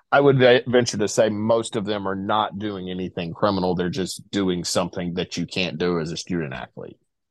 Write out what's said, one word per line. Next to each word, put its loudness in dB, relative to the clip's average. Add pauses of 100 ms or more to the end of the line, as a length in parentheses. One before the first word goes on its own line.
(120)
I 6
would 6
ve-, 8
venture 2
to 2
say 2
most 0
of -2
them -4
are -2
not -2
doing -6
anything -6
criminal. 0
They're -2
just -6
doing -2
something -4
that -6
you -4
can't -4
do 0
as -6
a -8
student -6
athlete. -14 (340)